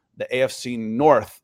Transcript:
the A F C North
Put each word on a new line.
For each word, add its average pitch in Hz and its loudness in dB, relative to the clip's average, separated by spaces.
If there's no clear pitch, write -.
the 120 -6
A 127 0
F 127 0
C 123 -10
North 113 2